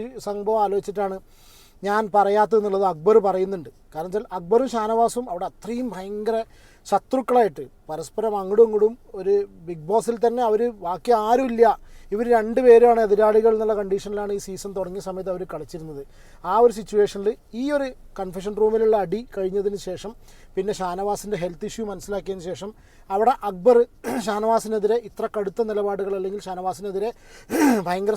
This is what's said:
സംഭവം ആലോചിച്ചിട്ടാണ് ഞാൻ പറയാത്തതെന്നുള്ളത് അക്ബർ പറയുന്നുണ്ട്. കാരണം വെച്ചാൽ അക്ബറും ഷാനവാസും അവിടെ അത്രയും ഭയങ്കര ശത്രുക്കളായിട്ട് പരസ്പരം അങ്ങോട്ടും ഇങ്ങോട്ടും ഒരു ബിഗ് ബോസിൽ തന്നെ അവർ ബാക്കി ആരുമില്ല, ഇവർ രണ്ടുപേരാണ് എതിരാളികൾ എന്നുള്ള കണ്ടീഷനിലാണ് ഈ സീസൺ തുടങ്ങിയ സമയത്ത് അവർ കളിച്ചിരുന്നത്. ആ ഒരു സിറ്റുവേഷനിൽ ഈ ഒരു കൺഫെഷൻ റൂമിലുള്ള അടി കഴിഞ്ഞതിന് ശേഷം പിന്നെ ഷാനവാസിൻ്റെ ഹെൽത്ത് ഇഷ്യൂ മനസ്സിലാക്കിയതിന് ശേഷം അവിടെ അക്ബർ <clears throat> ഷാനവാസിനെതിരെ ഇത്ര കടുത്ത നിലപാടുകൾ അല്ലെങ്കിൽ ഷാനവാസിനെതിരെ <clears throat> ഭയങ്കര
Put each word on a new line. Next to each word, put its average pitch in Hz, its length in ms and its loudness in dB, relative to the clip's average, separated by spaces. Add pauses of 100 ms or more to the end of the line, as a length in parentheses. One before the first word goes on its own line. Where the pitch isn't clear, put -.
(280)
സംഭവം 208 380 -2
ആലോചിച്ചിട്ടാണ് 196 520 -4 (680)
ഞാൻ 208 160 0 (120)
പറയാത്തതെന്നുള്ളത് 202 800 4
അക്ബർ 175 220 4 (120)
പറയുന്നുണ്ട്. 190 420 -2 (240)
കാരണം 165 160 -8
വെച്ചാൽ 214 160 -4 (120)
അക്ബറും 220 380 2
ഷാനവാസും 226 560 0
അവിടെ 180 200 -6
അത്രയും 240 440 -8
ഭയങ്കര 208 420 -4 (520)
ശത്രുക്കളായിട്ട് 202 720 0 (260)
പരസ്പരം 160 500 -6
അങ്ങോട്ടും 208 280 6
ഇങ്ങോട്ടും 214 260 2 (260)
ഒരു 196 140 0 (340)
ബിഗ് 160 220 -12
ബോസിൽ 226 260 0 (100)
തന്നെ 233 240 0
അവർ 214 120 2 (240)
ബാക്കി 180 260 -2 (160)
ആരുമില്ല, 233 360 4 (520)
ഇവർ 226 100 -2 (120)
രണ്ടുപേരാണ് 233 720 8
എതിരാളികൾ 214 480 4
എന്നുള്ള 214 240 0
കണ്ടീഷനിലാണ് 202 580 -6
ഈ - 80 -6
സീസൺ 196 320 -12
തുടങ്ങിയ 185 300 -8
സമയത്ത് 190 260 -8
അവർ 180 100 -8 (100)
കളിച്ചിരുന്നത്. 156 480 -12 (500)
ആ - 20 0 (100)
ഒരു 233 160 6
സിറ്റുവേഷനിൽ 202 500 -2 (320)
ഈ - 20 -4 (120)
ഒരു 277 120 -2 (320)
കൺഫെഷൻ 190 420 -8
റൂമിലുള്ള 220 440 4
അടി 190 140 -4 (180)
കഴിഞ്ഞതിന് 196 500 -2
ശേഷം 190 240 -10 (440)
പിന്നെ 190 260 -4
ഷാനവാസിൻ്റെ 196 640 -4
ഹെൽത്ത് 180 260 -8
ഇഷ്യൂ 226 220 -8
മനസ്സിലാക്കിയതിന് 190 580 -8
ശേഷം 180 200 -10 (460)
അവിടെ 226 180 4 (160)
അക്ബർ 202 280 4 (260)
<clears throat> 233 240 -4
ഷാനവാസിനെതിരെ 220 720 0 (120)
ഇത്ര 226 160 -8 (120)
കടുത്ത 202 320 -4
നിലപാടുകൾ 202 500 -4
അല്ലെങ്കിൽ 190 280 -8
ഷാനവാസിനെതിരെ 185 600 -6 (400)
<clears throat> 254 380 2
ഭയങ്കര 196 300 -2